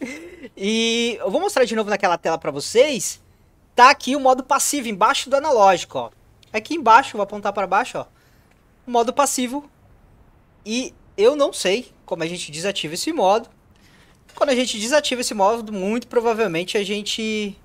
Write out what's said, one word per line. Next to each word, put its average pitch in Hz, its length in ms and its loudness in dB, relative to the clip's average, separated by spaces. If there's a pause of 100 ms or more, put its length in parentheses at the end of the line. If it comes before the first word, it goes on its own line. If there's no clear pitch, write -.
(560)
E 226 640 -2
eu 185 100 -2
vou 269 100 -2
mostrar 359 240 0
de 226 100 -2
novo 214 140 -2
naquela 190 300 0
tela 160 200 -2
pra 160 120 -4
vocês. 220 720 0 (520)
Tá 247 160 10
aqui 269 260 0
o 285 40 -2
modo 262 220 4
passivo, 269 460 -2
embaixo 220 420 0
do 269 60 2
analógico, 208 600 2
ó. 117 120 -8 (420)
Aqui 220 220 -6
embaixo, 247 420 4
vou 208 60 -2
apontar 202 300 -4
pra 202 140 -2
baixo, 196 320 -2
ó. 127 80 -8 (800)
O 247 40 -14
modo 240 220 0
passivo. 269 560 -2 (960)
E 233 300 -6 (220)
eu 240 200 4
não 285 160 0
sei 208 400 -2 (120)
como 165 180 -6
a 160 40 -2
gente 170 240 -10
desativa 165 440 -6
esse 311 180 -6
modo. 226 360 2 (840)
Quando 285 160 0
a 254 40 4
gente 240 240 -2
desativa 254 420 0
esse 247 140 -6
modo, 214 380 0
muito 208 360 -4
provavelmente 214 680 0
a 208 80 0
gente, 208 800 -6